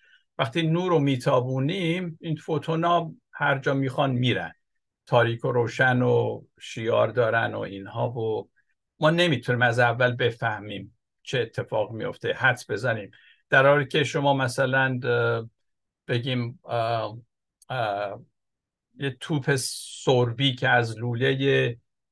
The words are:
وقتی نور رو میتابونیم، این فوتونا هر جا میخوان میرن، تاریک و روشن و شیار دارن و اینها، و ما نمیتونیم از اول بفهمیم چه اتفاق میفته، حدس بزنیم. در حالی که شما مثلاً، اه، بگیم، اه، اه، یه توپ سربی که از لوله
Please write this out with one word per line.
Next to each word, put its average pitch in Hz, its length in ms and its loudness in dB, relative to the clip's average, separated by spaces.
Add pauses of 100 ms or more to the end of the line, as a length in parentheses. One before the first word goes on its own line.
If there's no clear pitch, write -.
(380)
وقتی 143 240 -2
نور 165 280 0
رو 165 100 4
میتابونیم، 143 1200 0
این 160 140 -4
فوتونا 165 760 -2 (200)
هر 143 260 0
جا 139 140 0
میخوان 135 380 0
میرن، 110 420 0 (520)
تاریک 117 400 2
و 131 60 0
روشن 123 500 2
و 117 420 2 (160)
شیار 113 480 0
دارن 110 460 0
و 107 60 -6
اینها، 107 520 -6
و 110 380 -4 (500)
ما 151 100 4
نمیتونیم 143 520 2
از 120 180 2
اول 120 360 2
بفهمیم 104 800 -6 (260)
چه 131 160 -4
اتفاق 110 520 -4
میفته، 107 420 -6
حدس 127 360 0
بزنیم. 110 420 -4 (380)
در 139 180 6
حالی 143 180 4
که 151 180 0
شما 143 300 2
مثلاً، 131 680 0
اه، 117 460 0 (580)
بگیم، 123 580 -4
اه، 113 520 -2 (520)
اه، 104 500 -4 (760)
یه 139 140 -6 (100)
توپ 147 360 -2
سربی 123 1000 0
که 131 140 0
از 117 280 2
لوله 131 800 0 (340)